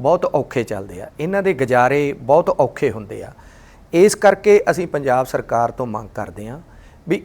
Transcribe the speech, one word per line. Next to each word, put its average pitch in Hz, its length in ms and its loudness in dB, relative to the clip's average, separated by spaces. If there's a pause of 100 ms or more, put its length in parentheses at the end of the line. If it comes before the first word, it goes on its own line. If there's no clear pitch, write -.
ਬਹੁਤ 180 240 2
ਔਖੇ 127 380 -2
ਚੱਲਦੇ 98 380 -10
ਆ, - 80 -16 (100)
ਇਹਨਾਂ 165 240 -4
ਦੇ 190 100 0
ਗੁਜ਼ਾਰੇ 131 600 2
ਬਹੁਤ 147 360 2
ਔਖੇ 143 420 0
ਹੁੰਦੇ 104 320 -12
ਆ। - 80 -18 (640)
ਇਸ 196 220 6
ਕਰਕੇ 202 440 4 (120)
ਅਸੀਂ 165 160 -2
ਪੰਜਾਬ 131 380 0
ਸਰਕਾਰ 117 460 -2
ਤੋਂ 127 160 -6
ਮੰਗ 107 280 -8
ਕਰਦੇ 101 320 -10
ਆ 135 120 -14 (480)
ਵੀ 196 180 -2